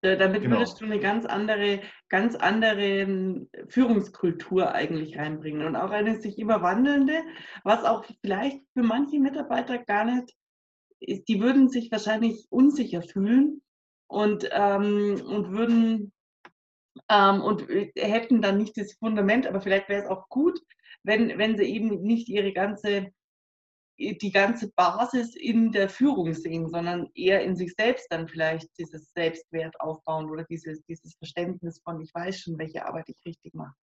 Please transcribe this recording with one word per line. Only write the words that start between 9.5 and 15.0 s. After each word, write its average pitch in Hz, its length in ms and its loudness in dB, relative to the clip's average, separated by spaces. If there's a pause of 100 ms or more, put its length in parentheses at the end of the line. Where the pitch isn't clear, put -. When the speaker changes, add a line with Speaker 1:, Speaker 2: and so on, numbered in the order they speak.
Speaker 1:
gar 208 260 0
nicht 247 300 -2 (680)
ist. - 280 -8
Die 202 120 2
würden 262 280 6
sich 240 240 -2
wahrscheinlich 214 580 -2
unsicher 247 520 2
fühlen 254 600 2 (460)
und, 208 440 0
ähm, 202 760 2